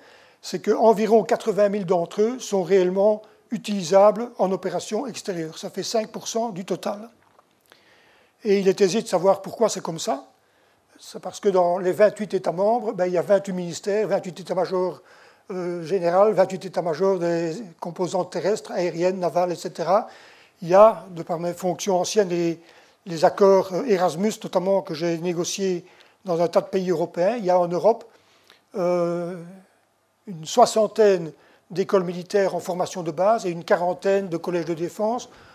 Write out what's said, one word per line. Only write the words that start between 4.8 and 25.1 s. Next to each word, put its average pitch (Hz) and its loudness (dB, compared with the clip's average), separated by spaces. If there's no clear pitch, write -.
extérieure. 165 -8
Ça 196 -12
fait 185 -10
cinq 220 -4
pour - -12
cent 226 -4
du 185 -10
total. 208 -6
Et 202 2
il 190 2
est 190 4
aisé 196 2
de - -8
savoir 185 2
pourquoi 208 0
c'est 185 -6
comme 165 -8
ça. 277 -6
C'est - -18
parce - -14
que 208 0
dans 180 2
les 180 -2
vingt-huit 190 2
États 185 -2
membres, 214 0
ben, 185 -2
il 180 -2
y 175 2
a 160 0
vingt-huit 196 2
ministères, 180 -4
vingt-huit 180 -4
états-majors, 180 -4
euh, 175 -6
généraux, 180 2
vingt-huit 185 0
états-majors 180 0
des 170 -2
composantes 180 -4
terrestres, 196 -4
aériennes, 180 0
navales, 175 0
et 160 -6
cetera. 180 0
Il 165 -10
y 175 2
a, 202 8
de 165 -12
par 165 -6
mes 170 -6
fonctions 180 -2
anciennes, 185 0
les, 170 0
les 165 0
accords, 190 4
euh, 180 -2
Erasmus, 185 0
notamment, 190 0
que 175 -8
j'ai 165 -2